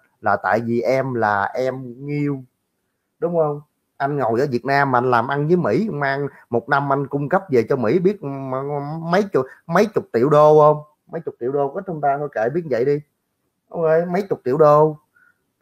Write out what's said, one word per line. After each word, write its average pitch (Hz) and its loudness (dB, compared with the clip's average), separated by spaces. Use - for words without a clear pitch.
là 101 0
tại 104 0
vì 117 -2
em 131 -2
là 104 0
em 131 -6
nghiêu. 143 -4
Đúng 170 -2
không? 147 0
Anh 143 -2
ngồi 113 0
ở 143 0
Việt 120 -4
Nam 139 2
mà 123 4
anh 127 0
làm 123 2
ăn 143 -2
với 175 2
Mỹ, 165 0
mang 143 -4
một 117 -2
năm 143 0
anh 139 -2
cung 143 -4
cấp 180 0
về 120 2
cho 147 0
Mỹ 127 2
biết 196 0
m-, 139 -8
m-, 143 -8
mấy 185 2
chục, 139 0
mấy 202 2
chục 127 -4
triệu 117 2
đô 151 8
không? 151 4
Mấy 165 -10
chục 139 -10
triệu 123 -6
đô 143 -2
có 160 -10
trong 170 -10
ta 143 0
thôi, 147 -6
kệ 110 -2
biết 160 -4
vậy 120 0
đi. 143 0
Ok, 165 0
mấy 180 -2
chục 165 -6
triệu 127 -2
đô. 151 6